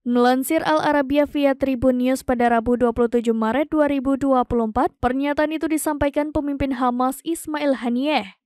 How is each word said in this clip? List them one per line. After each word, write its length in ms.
Melansir 640
Al 160
Arabiya 480
via 240
Tribun 480
News 240
pada 240
Rabu 260
dua 160
puluh 220
tujuh 240
Maret 320
dua 160
ribu 320
dua 320
puluh 240
empat, 240
pernyataan 560
itu 160
disampaikan 640
pemimpin 480
Hamas 400
Ismail 640
Haniyeh. 600